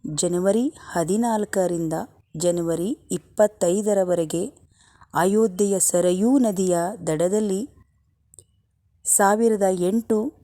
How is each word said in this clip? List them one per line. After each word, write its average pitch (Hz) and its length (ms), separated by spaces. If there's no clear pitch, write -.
ಜನವರಿ 190 600
ಹದಿನಾಲ್ಕರಿಂದ 180 1000
ಜನವರಿ 170 640
ಇಪ್ಪತ್ತೈದರವರೆಗೆ 185 1400
ಅಯೋಧ್ಯೆಯ 196 640
ಸರಯೂ 185 580
ನದಿಯ 185 400
ದಡದಲ್ಲಿ 190 640
ಸಾವಿರದ 214 680
ಎಂಟು 214 600